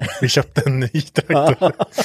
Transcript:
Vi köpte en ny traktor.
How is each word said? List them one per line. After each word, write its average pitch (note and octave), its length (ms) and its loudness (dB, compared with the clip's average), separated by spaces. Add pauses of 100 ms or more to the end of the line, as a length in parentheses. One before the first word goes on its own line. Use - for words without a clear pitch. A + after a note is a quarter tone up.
(200)
Vi C3 80 0
köpte - 380 0
en C3 140 0
ny A#2+ 80 -2
traktor. D3 840 0 (320)